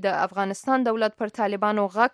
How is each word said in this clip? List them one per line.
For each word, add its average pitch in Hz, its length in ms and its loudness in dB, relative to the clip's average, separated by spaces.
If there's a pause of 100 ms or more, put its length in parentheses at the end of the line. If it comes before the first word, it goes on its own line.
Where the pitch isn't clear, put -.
د 180 180 0
افغانستان 196 640 0
دولت 220 320 0
پر 214 160 -6
طالبانو 208 580 0
غږ 233 200 2